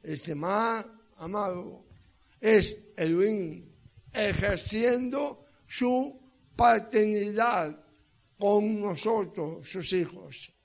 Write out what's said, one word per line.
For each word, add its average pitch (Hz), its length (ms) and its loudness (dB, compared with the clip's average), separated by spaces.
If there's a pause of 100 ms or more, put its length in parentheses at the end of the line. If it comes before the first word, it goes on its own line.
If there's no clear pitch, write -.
El 156 140 -8
Shema, 202 680 -2 (320)
amado, 185 720 -6 (540)
es 214 380 4 (180)
Elohim 175 680 0 (480)
ejerciendo 240 1300 0 (200)
su 254 540 -2 (340)
paternidad 214 1300 2 (560)
con 208 440 2
nosotros, 170 840 -4
sus 180 260 -6
hijos 180 580 -6 (120)